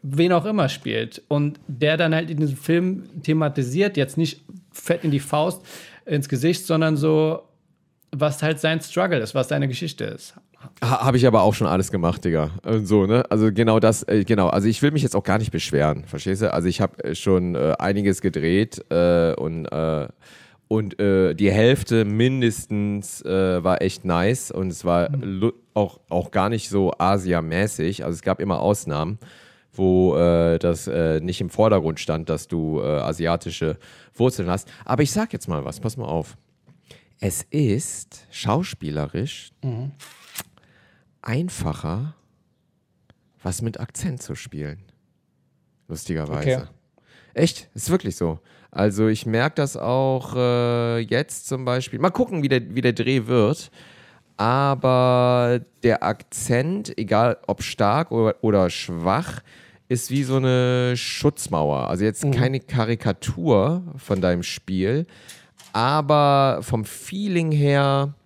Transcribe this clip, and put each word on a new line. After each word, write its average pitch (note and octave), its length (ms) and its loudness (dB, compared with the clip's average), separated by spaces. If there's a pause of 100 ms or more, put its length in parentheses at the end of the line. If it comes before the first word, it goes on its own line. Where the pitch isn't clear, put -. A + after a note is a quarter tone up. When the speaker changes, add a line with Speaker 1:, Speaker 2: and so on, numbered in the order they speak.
Speaker 1:
wen E3+ 240 2
auch E3+ 120 2
immer G3+ 240 2
spielt A2+ 580 -4
und D3 400 0
der D3+ 300 0
dann D#3+ 180 2
halt D#3+ 160 -2
in D#3+ 80 -6
diesem C#3+ 180 0
Film F3+ 680 -2
thematisiert, D#3 720 0
jetzt C#3 200 -2
nicht D#3 280 -2 (260)
fett - 320 -4
in D#3+ 80 0
die C#3+ 80 2
Faust, D#3 440 -2 (420)
ins D3 240 -2
Gesicht, D#3 360 -2
sondern D#3+ 320 0
so, D#3 460 0 (720)
was D3 280 -2
halt D3+ 200 -2
sein D#3+ 200 0
Struggle F3 380 -2
ist, A2 160 -6
was C#3 140 0
seine C#3+ 180 0
Geschichte C3+ 380 -6
ist. - 300 -12 (460)
Speaker 2:
Ha-, A#2+ 260 0
hab B2+ 100 4
ich B2 100 6
aber A2+ 160 6
auch G#2 120 6
schon G#2+ 120 0
alles F#2 240 0
gemacht, F2 340 -2
Digga. D#2+ 260 0 (140)
Äh, A2 160 0
so, G2+ 260 4
ne? A2+ 240 2
Also G#2+ 220 4
genau A2+ 280 4
das, A2 240 4
äh, G#2 180 2
genau. G2 260 4
Also G2+ 200 2
ich A2+ 120 0
will D3 120 4
mich D3 100 2
jetzt A2 140 0
auch G2+ 80 0
gar G2 140 2
nicht A2+ 120 -2
beschweren, D2+ 540 0
verstehst F#2+ 380 -6
du? G2+ 100 0
Also E2+ 160 0
ich F2 120 -2
hab, - 240 -2
äh, E2 120 -4
schon, F2+ 400 2
äh, D2 240 2
einiges G2 400 0
gedreht, F2 720 0
äh, E2+ 420 4
und, D#2+ 320 -6
äh, D#2 400 -2 (600)
und, G#2+ 320 -2
äh, F#2+ 340 4
die G2 160 4
Hälfte A2+ 540 4
mindestens, G#2+ 1200 -2
äh, F#2 400 0
war F#2 180 2
echt - 220 -4
nice F#2 480 0
und F#2+ 160 -4
es E2 160 -10
war F2 260 2
Speaker 1:
Mhm. C#3 120 -4 (180)
Speaker 2:
lu-, A2+ 120 2 (220)
auch, G#2 240 -2 (120)
auch F2 200 -2
gar G2 180 0
nicht A2 200 -4
so F#2+ 280 2
Asia-mäßig. F2+ 1080 0
Also E2+ 100 -4
es - 80 -12
gab F#2+ 180 -2
immer F#2+ 200 -2
Ausnahmen, E2 580 -2 (540)
wo, F#2 440 4
äh, E2+ 420 4
das, E2+ 300 -2
äh, D#2+ 320 0
nicht F2+ 220 -6
im F2 80 -6
Vordergrund F#2 500 2
stand, D#2+ 300 -4
dass D#2 180 -4
du, D#2 320 -2
äh, G1+ 40 -4
asiatische D#2+ 920 -2 (380)
Wurzeln A#2 340 0
hast. F#2 200 -4 (180)
Aber B2+ 160 0
ich C#3 100 0
sag A3 220 -4
jetzt - 140 -10
mal D2 180 -4
was, - 140 -10
pass A2+ 180 -6
mal A#2+ 80 -8
auf. D#2+ 320 -6 (840)
Es G2 300 -4
ist - 800 -2
schauspielerisch F2 1200 -4 (120)
Speaker 1:
Mhm. C3 300 -6 (1300)
Speaker 2:
einfacher, B2 920 -4 (1300)
was F#2 200 -6
mit A2+ 180 -6
Akzent - 420 -8
zu - 120 -12
spielen. D2 440 -12 (1120)
Lustigerweise. D#2 760 -4
Speaker 1:
Okay. - 40 -16 (680)
Speaker 2:
Echt? - 400 -2
Ist A2+ 160 -8
wirklich E3 260 -2
so. D#2+ 240 -4 (300)
Also G#2 380 2
ich A2 180 -2
merk A#2 300 0
das C#3 200 -2
auch, C3 600 -2
äh, A#2+ 640 0
jetzt A#2+ 480 -4
zum C3 160 -6
Beispiel. B2+ 340 -4
Mal F3 120 2
gucken, G3 320 -2
wie C#3 60 0
der, B2 260 0
wie B2+ 60 -2
der B2 120 4
Dreh A#2 340 0
wird. B2 440 2 (680)
Aber B2 1200 4 (220)
der A2+ 200 4
Akzent, C#3+ 960 -4
egal A2 480 2
ob - 160 -4
stark A#2 500 0
oder, A2 300 2
oder G2+ 260 4
schwach, F2+ 720 -2 (480)
ist B2 220 -4
wie C#3 140 0
so C3 120 0
eine B2+ 600 2
Schutzmauer. D2+ 920 -2
Also F2 160 -2
jetzt A2 200 -2
Speaker 1:
Mhm. C#3 80 2
Speaker 2:
keine B2+ 280 0
Karikatur A#2+ 1200 0 (140)
von G2+ 240 -4
deinem F2 220 0
Spiel, G2+ 640 -4 (640)
aber C#3 920 4
vom A2+ 220 -4
Feeling F3+ 680 -4
her C#3 600 2 (140)